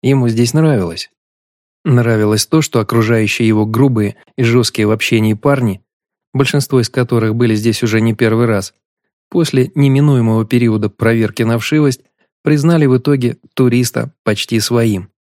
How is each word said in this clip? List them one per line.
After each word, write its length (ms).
Ему 260
здесь 240
нравилось. 600
Нравилось 600
то, 160
что 200
окружающие 680
его 200
грубые 500
и 60
жёсткие 460
в 20
общении 440
парни, 460
большинство 460
из 100
которых 460
были 180
здесь 300
уже 160
не 140
первый 320
раз, 280
после 440
неминуемого 680
периода 460
проверки 540
на 140
вшивость, 440
признали 440
в 120
итоге 400
туриста 580
почти 360
своим. 500